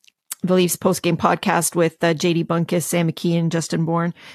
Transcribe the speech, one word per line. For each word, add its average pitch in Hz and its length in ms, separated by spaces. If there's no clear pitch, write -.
the 180 120
Leafs 180 220
post-game 175 400
podcast 170 600
with, 165 260
uh, 170 120
J 170 200
D 165 100
Bunkus, 170 400
Sam 170 260
McKee, 170 280
and 165 140
Justin 165 320
Bourne. 170 300